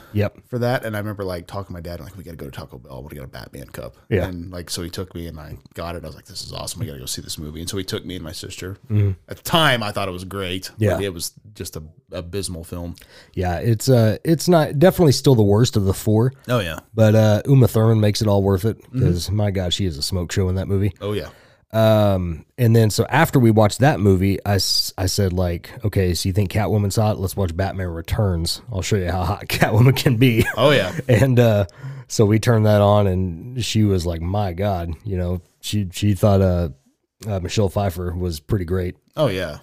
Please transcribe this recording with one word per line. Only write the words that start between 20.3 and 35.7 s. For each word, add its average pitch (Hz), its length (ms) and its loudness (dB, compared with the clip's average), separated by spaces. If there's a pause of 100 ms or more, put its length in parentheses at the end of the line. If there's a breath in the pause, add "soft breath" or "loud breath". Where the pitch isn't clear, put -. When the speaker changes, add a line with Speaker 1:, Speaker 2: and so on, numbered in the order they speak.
Speaker 1:
show 95 180 0
in 92 60 0
that 92 140 -4
movie. 98 320 -2
Speaker 2:
Oh, 101 140 -6
yeah. 90 160 -6 (440 soft breath)
Speaker 1:
Um, 101 720 2 (140)
and 117 180 4
then, 110 140 6
so - 180 0
after 151 300 2
we 117 120 6
watched 107 280 4
that 131 200 4
movie, 98 460 4
I 98 120 0
s-, - 420 0
I 92 80 0
said, 92 260 -2
like, 87 380 -4 (120)
"Okay, 95 300 0
so 85 160 -4
you 92 60 -2
think 101 160 0
Catwoman's 101 460 0
hot? 107 220 2
Let's 92 160 -4
watch 87 220 -2
Batman 95 320 -4
Returns. 82 720 -2 (100)
I'll 95 120 -4
show - 140 0
you 87 140 -2
how 90 140 -2
hot 95 220 -4
<laughs> - 20 -10
Catwoman 123 480 4
can 123 220 2
be." 117 260 4 (100)
Speaker 2:
Oh, 131 160 2
yeah. 98 220 2 (160)
Speaker 1:
And, 127 320 4
uh, 107 240 4 (440 loud breath)
so - 180 2
we 107 120 4
turned 110 280 2
that 104 160 6
on, 101 240 6
and 92 580 -4
she 107 200 2
was 95 200 2
like, 85 160 -4
"My 92 320 -2
God," 85 420 -4 (120)
you 98 100 -4
know, 90 240 -4 (220)
she, 104 300 -4